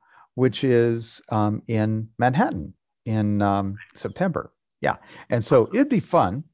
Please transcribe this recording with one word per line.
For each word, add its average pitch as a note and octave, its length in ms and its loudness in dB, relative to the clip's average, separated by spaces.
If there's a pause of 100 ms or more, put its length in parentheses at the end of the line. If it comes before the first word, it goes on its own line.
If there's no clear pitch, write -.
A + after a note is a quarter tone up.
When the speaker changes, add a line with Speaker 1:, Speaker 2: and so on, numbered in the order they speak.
(340)
Speaker 1:
which B2+ 300 0
is, A#2 560 0 (100)
um, G#2+ 360 0
in A2 420 -2 (100)
Manhattan B2+ 540 0 (320)
in, G#2 380 0
um, G2 340 -2 (180)
September. - 580 -6 (280)
Yeah. - 160 -2 (320)
And A#2 160 -2
so C3 180 6
Speaker 2:
Awesome. - 140 -4
Speaker 1:
it'd C#4 120 2
be A#3 120 0
fun, B2+ 540 0